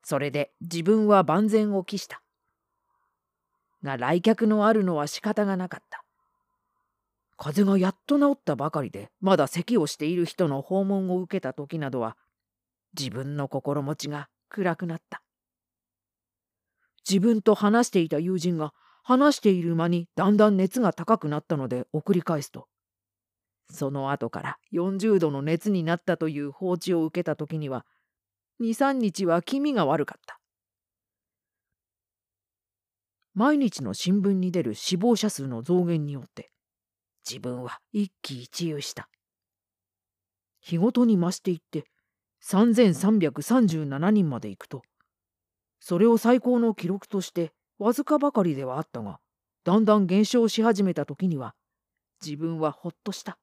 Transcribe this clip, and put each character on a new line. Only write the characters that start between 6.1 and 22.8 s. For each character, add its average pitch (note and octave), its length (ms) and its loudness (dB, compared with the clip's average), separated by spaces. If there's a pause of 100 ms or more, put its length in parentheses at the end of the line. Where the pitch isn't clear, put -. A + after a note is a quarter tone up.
風 D3 240 -2
邪 G3 100 4
が G3 80 4
や F#3 100 2
っ - 60 -6 (100)
と C#4+ 140 2
治 C#4+ 160 4
っ - 40 -20
た D3+ 160 -2
ば C#3 140 -4
か D3+ 140 -4
り A2+ 80 -8
で、 G2+ 180 -14 (100)
ま F#3+ 160 4
だ F3 120 2
咳 G3 300 -2
を D#3 100 2
し - 100 -8
て D3 80 -6
い E3 100 -2
る F3 100 0
人 F3 220 -2
の C#3 140 -2
訪 F#3+ 220 -2
問 F#3+ 260 -2
を F3+ 100 0
受 F#3 180 -6
け F3 40 -4
た C3 120 -8
時 D3+ 260 -10
な C#3+ 100 -4
ど B2+ 120 -4
は、 A2+ 160 -6 (800)
自 C3+ 120 -8
分 C3+ 260 -8
の C#3+ 120 -4
心 C#3+ 340 -4
持 C#3 140 -4
ち C#3+ 140 -10
が D3 200 -10 (180)
暗 F3+ 280 -2
く F3+ 100 -8
な E3 120 -6
っ - 120 -14
た。 - 140 -16 (1800)
自 F#3+ 120 2
分 A3 220 4
と G#3+ 140 4
話 A3 320 2
し - 20 -10
て G3 100 2
い E3 100 0
た D3+ 100 0
友 F3+ 180 -2
人 E3+ 200 -2
が、 D3+ 160 -6 (300)
話 C#4 340 4
し - 20 -12
て G#3+ 100 4
い F#3 120 2
る E3+ 140 -2
間 E3 120 0
に F3 280 0
だ F#3+ 160 2
ん G#3 60 4
だ G#3+ 120 8
ん G3+ 80 4
熱 F#3+ 240 0
が G3 120 2
高 A3 260 0
く D3+ 100 -6
な D3 100 -2
っ - 60 -12
た D#3+ 120 -2
の C3+ 100 -4
で B2 260 -4
送 F3+ 220 0
り F3 80 0
返 D#3 180 -2
す - 100 -14
と、 - 160 -20 (1000)